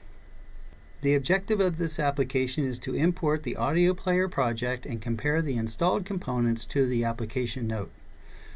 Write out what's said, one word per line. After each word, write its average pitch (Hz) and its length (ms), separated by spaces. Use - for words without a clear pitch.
The 143 120
objective 185 460
of 180 160
this 160 240
application 135 640
is 127 140
to 139 160
import 156 480
the 120 120
audio 170 380
player 185 360
project 123 580
and 113 160
compare 147 400
the 135 160
installed 170 480
components 120 600
to 135 200
the 120 180
application 117 600
note. 107 240